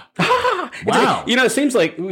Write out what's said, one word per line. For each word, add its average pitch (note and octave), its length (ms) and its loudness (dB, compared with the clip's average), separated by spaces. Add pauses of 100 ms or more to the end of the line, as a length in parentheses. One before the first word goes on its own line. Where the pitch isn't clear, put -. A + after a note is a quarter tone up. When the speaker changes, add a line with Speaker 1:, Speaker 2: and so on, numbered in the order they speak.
(180)
Speaker 1:
<laughs> - 120 0 (460)
It's F3+ 120 -12
Speaker 2:
Wow. A3 320 2
Speaker 1:
like, - 80 -10
you A#3 80 0
know, B3 100 4
it G#3 60 2
seems C4+ 240 0
like, E3 240 0 (120)